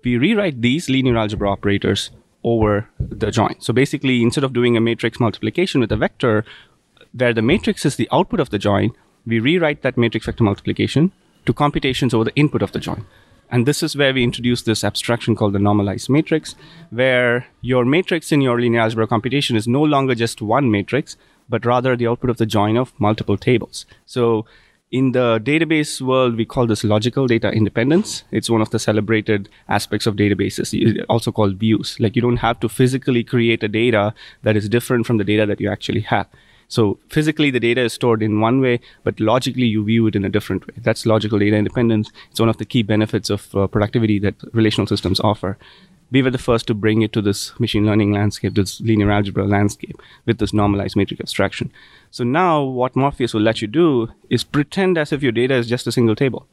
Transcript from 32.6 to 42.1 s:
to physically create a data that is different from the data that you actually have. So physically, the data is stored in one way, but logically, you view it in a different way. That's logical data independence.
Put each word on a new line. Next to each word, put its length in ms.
to 80
physically 560
create 400
a 40
data 460
that 120
is 120
different 380
from 120
the 60
data 220
that 140
you 80
actually 340
have. 260
So 300
physically, 400
the 100
data 220
is 100
stored 300
in 180
one 220
way, 180
but 160
logically, 460
you 180
view 220
it 100
in 80
a 60
different 360
way. 120
That's 260
logical 340
data 160
independence. 560